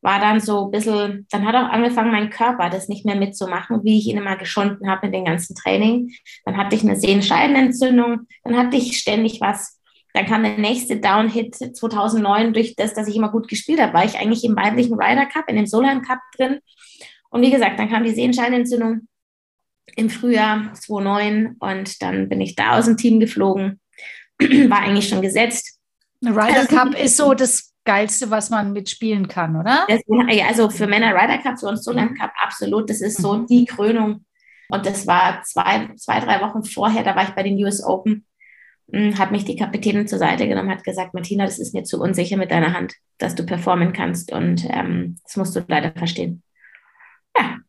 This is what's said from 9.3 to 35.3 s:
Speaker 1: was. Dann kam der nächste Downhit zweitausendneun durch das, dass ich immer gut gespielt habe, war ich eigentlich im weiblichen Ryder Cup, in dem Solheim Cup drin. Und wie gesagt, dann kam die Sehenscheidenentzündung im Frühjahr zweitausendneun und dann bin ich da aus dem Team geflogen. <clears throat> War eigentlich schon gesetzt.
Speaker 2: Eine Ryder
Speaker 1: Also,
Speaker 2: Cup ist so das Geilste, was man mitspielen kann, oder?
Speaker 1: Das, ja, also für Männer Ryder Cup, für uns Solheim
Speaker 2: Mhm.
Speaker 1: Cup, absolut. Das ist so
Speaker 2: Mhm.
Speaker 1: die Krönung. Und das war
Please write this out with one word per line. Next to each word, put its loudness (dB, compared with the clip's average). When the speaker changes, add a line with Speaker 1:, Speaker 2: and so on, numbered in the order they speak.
Speaker 1:
was. -4
Dann 0
kam 2
der 0
nächste -2
Downhit 2
zweitausendneun 0
durch 0
das, -4
dass -4
ich -4
immer 0
gut -2
gespielt -2
habe, 2
war 4
ich -2
eigentlich -2
im 2
weiblichen 0
Ryder 2
Cup, -6
in -2
dem 2
Solheim 0
Cup -4
drin. -2
Und 2
wie 6
gesagt, 2
dann 0
kam 2
die 0
Sehenscheidenentzündung 0
im 0
Frühjahr 0
zweitausendneun -2
und -6
dann -2
bin 0
ich -4
da 2
aus 4
dem 4
Team 4
geflogen. 0
<clears throat> -20
War 6
eigentlich 0
schon 0
gesetzt. -2
Speaker 2:
Eine 2
Ryder 4
Speaker 1:
Also, 4
Speaker 2:
Cup 4
ist 2
so 6
das 0
Geilste, 0
was -2
man -2
mitspielen -2
kann, -2
oder? 2
Speaker 1:
Das, 2
ja, 4
also 4
für -2
Männer 2
Ryder 4
Cup, -4
für -6
uns -6
Solheim -2
Speaker 2:
Mhm. -10
Speaker 1:
Cup, -6
absolut. -4
Das -4
ist -4
so 0
Speaker 2:
Mhm. -4
Speaker 1:
die 6
Krönung. -2
Und -4
das -6
war 2